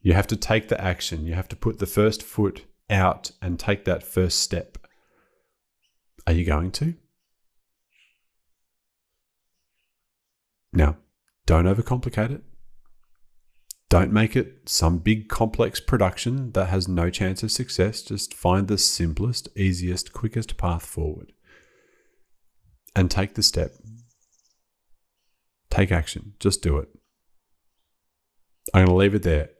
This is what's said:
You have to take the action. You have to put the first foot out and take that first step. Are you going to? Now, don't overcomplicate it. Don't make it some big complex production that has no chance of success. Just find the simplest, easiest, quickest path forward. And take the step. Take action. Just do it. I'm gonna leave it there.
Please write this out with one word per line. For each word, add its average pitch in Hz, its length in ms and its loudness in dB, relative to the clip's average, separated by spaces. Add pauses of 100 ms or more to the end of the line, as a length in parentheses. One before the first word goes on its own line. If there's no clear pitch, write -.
You 90 140 4
have 101 140 4
to 113 80 0
take 110 320 -2
the - 120 0
action. 87 460 -2
You 82 80 -6
have 92 140 -6
to - 80 -14
put - 220 -4
the 101 60 -2
first 104 380 2
foot - 420 -2 (240)
out 95 440 0 (100)
and 87 160 -6
take - 260 -2
that 87 180 -2
first - 360 0
step. - 400 -6 (1500)
Are 85 60 2
you 85 140 2
going 82 240 0
to? 165 240 -4 (3750)
Now, 76 240 4 (480)
don't 85 220 4
overcomplicate 117 640 -2
it. 143 120 -10 (1500)
Don't 92 200 4
make 107 240 2
it - 320 -2
some 87 300 0
big 107 320 0
complex - 520 -2
production 120 720 0
that 92 180 0
has 92 180 0
no 87 220 0
chance 92 320 -4
of 110 100 -4
success. 107 480 -2
Just - 320 -8
find 95 360 0
the 101 100 0
simplest, 87 760 -2
easiest, 90 600 -2
quickest - 420 -6
path 85 300 -4
forward. 78 460 -8 (1600)
And 92 140 4
take 98 240 -2
the 110 80 -2
step. - 320 0 (1900)
Take 95 240 2
action. 87 480 -4
Just - 220 0
do 73 160 2
it. - 100 -8 (1900)
I'm 92 120 8
gonna 90 100 6
leave 98 180 6
it 107 80 0
there. 78 380 0